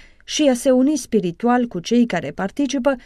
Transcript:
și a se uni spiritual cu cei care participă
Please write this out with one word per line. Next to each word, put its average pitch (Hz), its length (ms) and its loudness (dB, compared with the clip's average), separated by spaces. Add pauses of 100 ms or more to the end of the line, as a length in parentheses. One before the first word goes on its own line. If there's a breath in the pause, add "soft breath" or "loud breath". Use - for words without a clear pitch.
(240 loud breath)
și 302 240 0
a 254 60 4
se 247 160 0
uni 262 260 4
spiritual 240 680 0
cu 180 140 -10
cei 233 260 2
care 165 240 -6
participă 269 640 -2 (100)